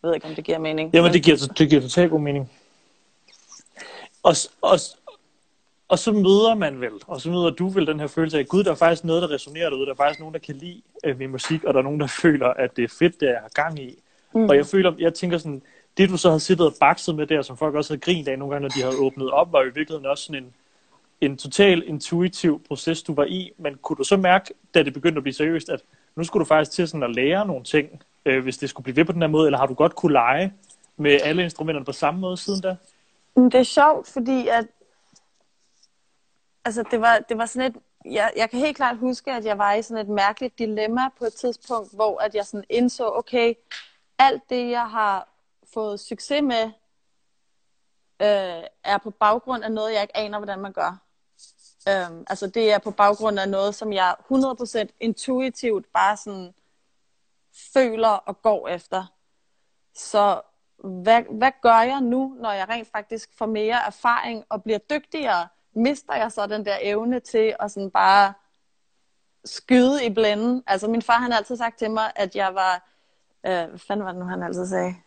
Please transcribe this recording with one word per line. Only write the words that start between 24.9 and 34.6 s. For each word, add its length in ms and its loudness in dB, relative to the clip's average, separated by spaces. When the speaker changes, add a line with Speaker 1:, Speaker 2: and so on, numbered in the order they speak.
Speaker 2:
begyndte 260 -2
at 40 -8
blive 100 -4
seriøst, 360 -2
at 120 -6
nu 80 -6
skulle 180 0
du 60 -2
faktisk 240 4
til 160 0
sådan 160 -4
at 120 -2
lære 300 2
nogle 180 -6
ting, 380 -2
øh, 180 2
hvis 140 -6
det 120 -6
skulle 140 -14
blive 120 -6
ved 100 4
på 60 -6
den 100 -2
her 80 0
måde, 180 4
eller 120 2
har 60 4
du 80 -4
godt 220 2
kunne 180 0
lege 400 2
med 260 4
alle 200 0
instrumenterne 420 -6
på 60 -8
samme 280 -2
måde 180 -6
siden 240 -6
da? 140 -4
Speaker 1:
Men 160 8
det 80 6
er 40 6
sjovt, 440 4
fordi 400 -2
at, 180 0